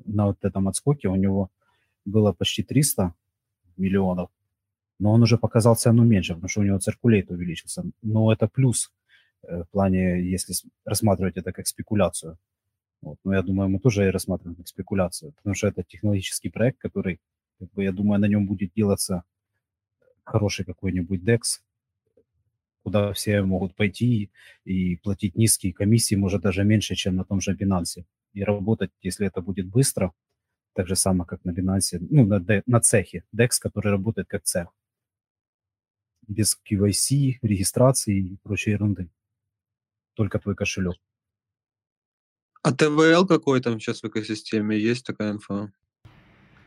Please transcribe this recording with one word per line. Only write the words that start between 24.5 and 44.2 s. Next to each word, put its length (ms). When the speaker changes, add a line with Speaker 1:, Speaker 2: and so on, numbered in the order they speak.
Speaker 1:
и 320
платить 400
низкие 360
комиссии, 440
может, 240
даже 220
меньше, 320
чем 200
на 80
том 180
же 140
Binance. 500
И 100
работать, 480
если 220
это 140
будет 260
быстро, 440
так 140
же 80
само, 300
как 200
на 60
Binance, 460
ну, 160
на 140
де-, 280
на 120
цехе, 520
декс, 280
который 320
работает 380
как 140
цех. 240
Без 280
Q 300
I 80
C, 480
регистрации 760
и 260
прочей 280
ерунды. 380
Только 240
твой 160
кошелёк. 400
Speaker 2:
А 100
Т 160
В 120
Л 260
какой 340
там 180
сейчас 240
в 40
экосистеме? 720